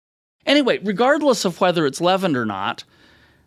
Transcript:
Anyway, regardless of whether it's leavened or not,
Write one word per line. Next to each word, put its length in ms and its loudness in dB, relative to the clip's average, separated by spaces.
Anyway, 320 2
regardless 680 0
of 160 -4
whether 260 2
it's 140 -4
leavened 360 0
or 100 -2
not, 380 -6